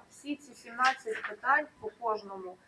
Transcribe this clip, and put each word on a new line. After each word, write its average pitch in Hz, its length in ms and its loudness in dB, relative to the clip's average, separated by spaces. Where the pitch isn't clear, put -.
всі 285 260 -6
ці - 180 -20
сімнадцять 226 760 0
питань 294 380 4
по 214 100 -6
кожному, 196 680 -4